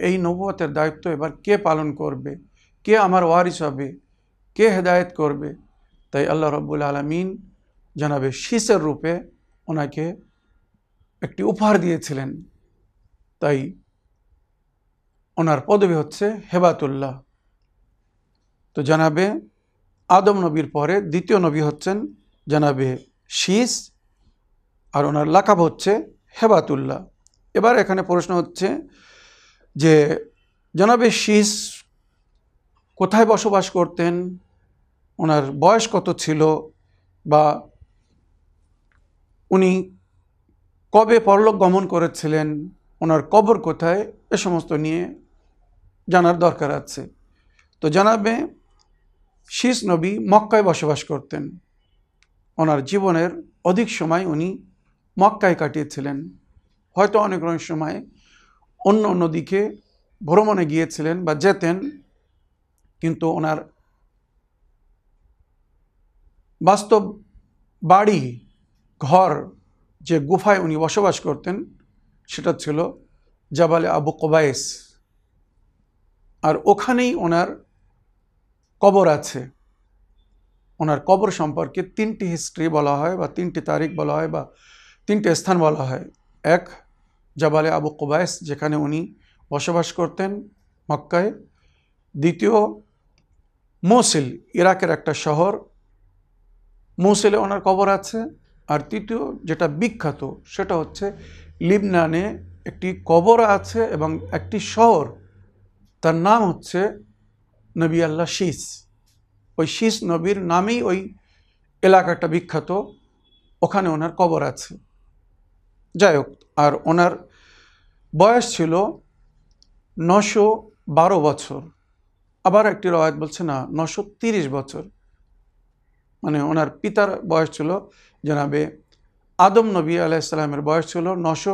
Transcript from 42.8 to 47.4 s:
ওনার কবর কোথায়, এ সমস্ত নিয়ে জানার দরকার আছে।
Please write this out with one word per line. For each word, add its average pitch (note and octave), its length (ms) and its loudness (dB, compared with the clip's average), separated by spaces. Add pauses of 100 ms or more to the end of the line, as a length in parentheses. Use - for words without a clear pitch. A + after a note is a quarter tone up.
ওনার D#3+ 200 2 (120)
কবর G#3+ 240 6 (100)
কোথায়, E3 340 -2 (340)
এ - 100 0
সমস্ত E3+ 260 -4 (120)
নিয়ে D#3+ 180 -4 (1080)
জানার F3 380 4
দরকার D3+ 240 0 (100)
আছে। C#3 220 -14 (800)